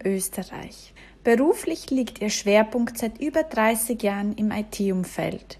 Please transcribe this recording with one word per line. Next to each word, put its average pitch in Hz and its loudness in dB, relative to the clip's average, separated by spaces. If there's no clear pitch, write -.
Österreich. - -6
Beruflich 285 2
liegt 262 -2
ihr 208 0
Schwerpunkt 214 2
seit 226 -4
über 311 0
dreißig 226 0
Jahren 202 0
im 214 0
I-T-Umfeld. 185 -4